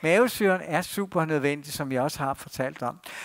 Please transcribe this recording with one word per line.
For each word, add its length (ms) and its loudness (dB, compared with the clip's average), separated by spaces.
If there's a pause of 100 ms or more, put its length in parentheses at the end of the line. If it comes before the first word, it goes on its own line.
Mavesyren 600 4
er 200 0
super 440 -2
nødvendig, 480 0
som 180 -4
jeg 100 2
også 180 -2
har 140 0
fortalt 480 -6
om. 180 -4 (260)